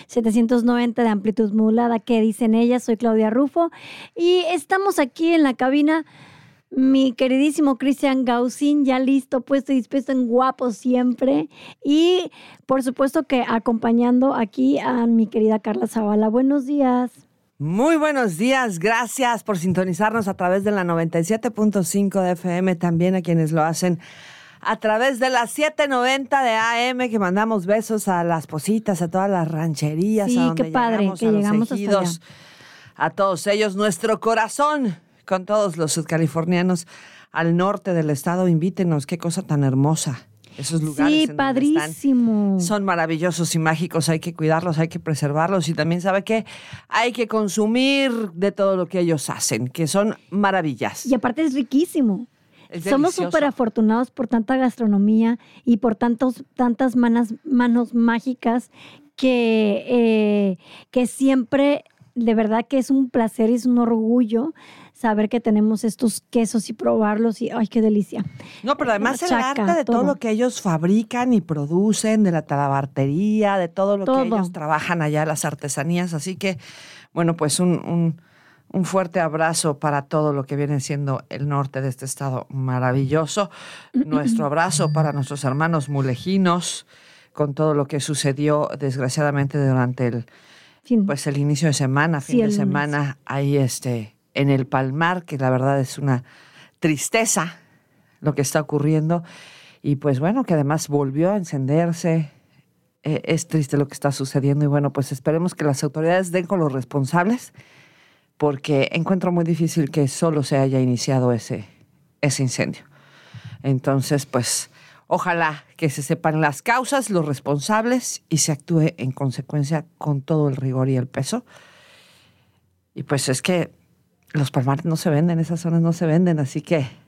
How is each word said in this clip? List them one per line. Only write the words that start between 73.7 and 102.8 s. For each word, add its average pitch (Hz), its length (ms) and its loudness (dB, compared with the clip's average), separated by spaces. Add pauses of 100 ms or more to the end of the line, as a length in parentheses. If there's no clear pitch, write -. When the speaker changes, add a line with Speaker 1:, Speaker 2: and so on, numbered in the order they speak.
Speaker 2:
lo 196 80 -4
Speaker 1:
Todo. 262 160 2
Speaker 2:
que 247 80 -2
ellos 190 240 -2
trabajan 160 500 -2
allá, 151 240 0
las 151 180 -4
artesanías. 160 720 -4
Así 185 220 -6
que, 185 220 -4 (560)
bueno, 170 220 0
pues 151 220 0
un, 180 260 0
un, 170 360 0 (480)
un 190 160 -2
fuerte 180 340 -2
abrazo 160 640 0
para 143 220 0
todo 151 300 0
lo 139 120 -4
que 143 100 -8
viene 147 240 -2
siendo 139 520 -4
el 143 180 -6
norte 139 320 -2
de 135 80 -4
este 127 160 -8
estado 131 460 -6
maravilloso. 135 1000 0 (260)
Speaker 1:
<clears throat> - 180 -20
Speaker 2:
Nuestro 226 520 0
abrazo 160 460 0
para 151 200 2
nuestros 139 300 -6
hermanos 143 460 0
mulejinos 170 1000 -2 (460)
con 143 220 -4
todo 156 200 0
lo 143 120 0
que 147 120 -6
sucedió, 147 680 -2 (100)
desgraciadamente, 143 800 -2
durante 127 480 0
el, 117 200 -4 (580)
Speaker 1:
Fin. 220 220 2
Speaker 2:
pues, 143 200 -4
el 143 120 -2
inicio 143 280 0
de 143 80 2
semana, 143 460 0
Speaker 1:
Sí, - 120 -8
Speaker 2:
fin 247 80 4
de 220 40 4
Speaker 1:
el 214 60 0
lunes. 208 60 0
Speaker 2:
semana, 147 680 -2
ahí, 139 320 0
este, 120 580 -2 (200)
en 139 140 0
el 135 180 2
Palmar, 160 600 -2
que 151 100 -8
la 131 140 0
verdad 135 280 2
es 135 200 -4
una 131 260 0 (560)
tristeza 170 800 -2 (640)
lo 143 120 0
que 143 60 -2
está 151 220 0
ocurriendo. 156 600 0 (600)
Y, 143 140 0
pues, 139 240 0
bueno, 220 240 0
que 175 100 -2
además 147 340 0
volvió 143 440 0
a 214 40 -2
encenderse. 160 920 -2 (720)